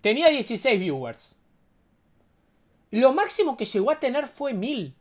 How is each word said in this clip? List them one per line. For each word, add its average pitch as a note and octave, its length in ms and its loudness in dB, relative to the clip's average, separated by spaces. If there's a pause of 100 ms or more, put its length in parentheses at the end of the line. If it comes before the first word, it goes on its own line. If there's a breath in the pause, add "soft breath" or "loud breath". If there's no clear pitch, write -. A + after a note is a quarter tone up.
Tenía C#4 280 4
dieciséis A#3+ 500 0
viewers. C3+ 560 -8 (1500)
Lo B3+ 240 4
máximo F#4+ 420 0
que G#3+ 100 -6
llegó G#3+ 260 0
a D#4 80 -2
tener C#4 280 -2
fue C#4 280 -6
mil. G3 460 -6